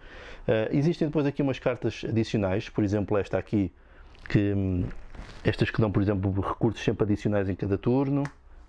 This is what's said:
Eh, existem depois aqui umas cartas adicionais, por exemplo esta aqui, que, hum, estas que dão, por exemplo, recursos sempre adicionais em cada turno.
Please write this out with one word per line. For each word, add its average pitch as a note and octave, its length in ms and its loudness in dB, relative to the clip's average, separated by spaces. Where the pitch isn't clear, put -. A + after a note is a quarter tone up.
Eh, A2 240 2
existem D#3 380 2
depois D3+ 160 2
aqui C#3+ 160 0
umas C3+ 180 0
cartas A#2+ 480 -2
adicionais, G#2 600 0
por - 140 0
exemplo G#2 340 2
esta F#2+ 200 0
aqui, F#2+ 340 0
que, G2+ 240 4
hum, F#2+ 320 2
estas - 260 2
que - 120 0
dão, G#2+ 100 2
por G#2+ 100 2
exemplo, G2 300 2
recursos - 400 -2
sempre A2 220 0
adicionais G2+ 460 0
em F#2+ 60 -2
cada G2 220 -2
turno. C#3 460 0